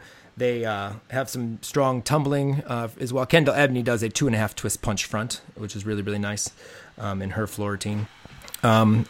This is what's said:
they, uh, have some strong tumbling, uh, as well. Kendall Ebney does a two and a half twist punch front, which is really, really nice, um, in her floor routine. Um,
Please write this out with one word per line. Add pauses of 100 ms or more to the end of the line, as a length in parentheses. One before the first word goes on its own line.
(380)
they,
uh, (160)
have
some
strong
tumbling,
uh, (100)
as
well.
Kendall
Ebney
does
a
two
and
a
half
twist
punch
front, (140)
which
is
really,
really
nice, (480)
um,
in
her
floor
routine. (580)
Um,